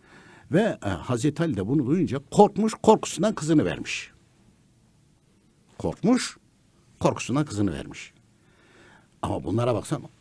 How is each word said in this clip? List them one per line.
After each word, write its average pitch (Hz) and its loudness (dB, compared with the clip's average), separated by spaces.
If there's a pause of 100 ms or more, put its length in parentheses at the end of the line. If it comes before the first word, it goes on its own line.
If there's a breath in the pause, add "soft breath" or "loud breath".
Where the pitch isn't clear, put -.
(520 soft breath)
Ve, 185 2
e, 101 -4
Hazreti 123 -2
Ali 143 -2
de 95 -2
bunu 139 2
duyunca 139 0 (120)
korkmuş, 208 4 (100)
korkusundan 214 2
kızını 147 2
vermiş. - -6 (1700)
Korkmuş, 202 -2 (640)
korkusundan 139 0
kızını 104 -2
vermiş. - -14 (1080 soft breath)
Ama 98 -6
bunlara 117 0
baksan, 98 -4 (180)